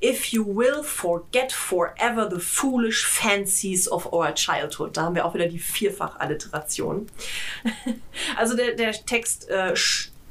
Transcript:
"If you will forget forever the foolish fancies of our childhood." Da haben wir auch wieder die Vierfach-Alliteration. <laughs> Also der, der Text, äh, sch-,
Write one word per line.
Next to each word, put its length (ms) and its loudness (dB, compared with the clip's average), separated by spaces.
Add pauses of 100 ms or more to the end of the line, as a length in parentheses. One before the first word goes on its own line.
"If 300 4
you 120 4 (120)
will 260 4
forget 720 0
forever 760 2
the 120 -2
foolish 680 2
fancies 840 2
of 240 -2
our 220 2
childhood." 640 -2
Da 60 0
haben 120 0
wir 100 2
auch 100 -2
wieder 120 2
die 140 -4
Vierfach-Alliteration. 1500 -4 (560)
<laughs> 760 -4
Also 200 2
der, 160 2
der 200 0
Text, 560 -2
äh, 260 2
sch-, 340 2 (220)